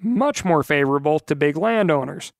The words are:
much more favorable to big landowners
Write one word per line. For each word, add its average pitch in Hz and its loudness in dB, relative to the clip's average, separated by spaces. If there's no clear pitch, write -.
much 240 -2
more 165 2
favorable 143 0
to - -4
big 147 0
landowners 165 -2